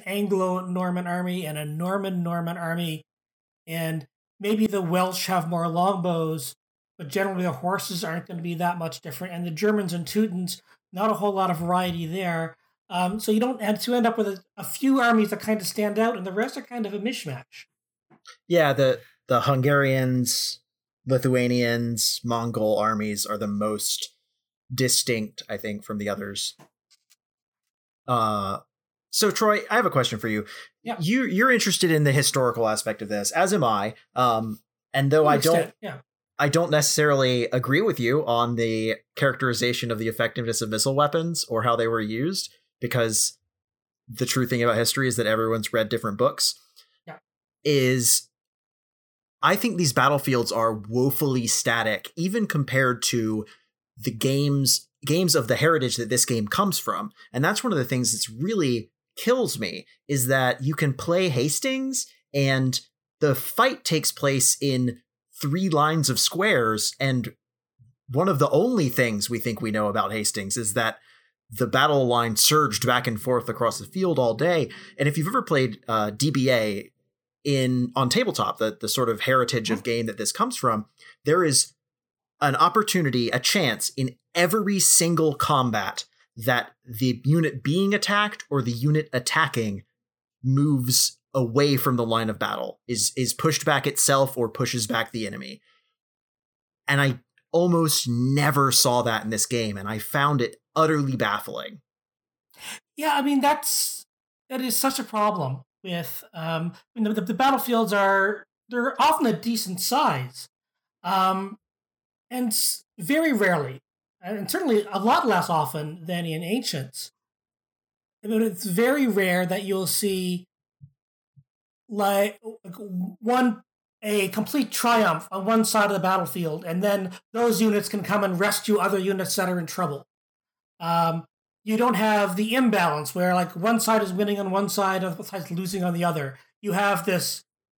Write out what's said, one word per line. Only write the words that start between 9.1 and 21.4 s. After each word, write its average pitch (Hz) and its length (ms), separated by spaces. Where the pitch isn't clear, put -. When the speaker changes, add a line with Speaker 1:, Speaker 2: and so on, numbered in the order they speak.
Speaker 1:
And 175 120
the 175 40
Germans 196 420
and 170 140
Teutons, 185 560
not 202 180
a 208 40
whole 202 180
lot 190 180
of 165 80
variety 175 480
there. 165 500
Um, 180 320
so 220 100
you 214 100
don't 247 200
end, 214 200
to 240 140
end 240 120
up 233 120
with 214 80
a, 196 160
a 190 80
few 269 360
armies 226 300
that 208 120
kinda 214 220
stand 208 340
out, 226 180
and 185 100
the 190 60
rest 226 240
are 269 60
kind 240 240
of 196 60
a 208 60
mishmash. 196 680
Speaker 2:
Yeah, 160 240
the, 131 280
the 123 140
Hungarians, 131 1160
Lithuanians, 123 1160